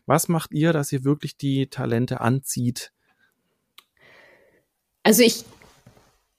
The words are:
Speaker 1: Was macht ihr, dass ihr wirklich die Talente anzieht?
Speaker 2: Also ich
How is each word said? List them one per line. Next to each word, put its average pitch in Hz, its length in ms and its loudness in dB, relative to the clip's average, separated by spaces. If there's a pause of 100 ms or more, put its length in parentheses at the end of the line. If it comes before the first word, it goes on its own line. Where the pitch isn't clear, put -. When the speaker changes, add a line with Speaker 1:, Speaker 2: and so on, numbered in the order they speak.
Speaker 1:
Was 139 220 2
macht 165 240 -2
ihr, 156 200 2
dass 147 200 -2
ihr 131 120 -4
wirklich 143 320 -2
die 135 320 -2
Talente 123 540 -2
anzieht? 123 680 -2 (2000)
Speaker 2:
Also 226 200 6
ich - 220 2 (960)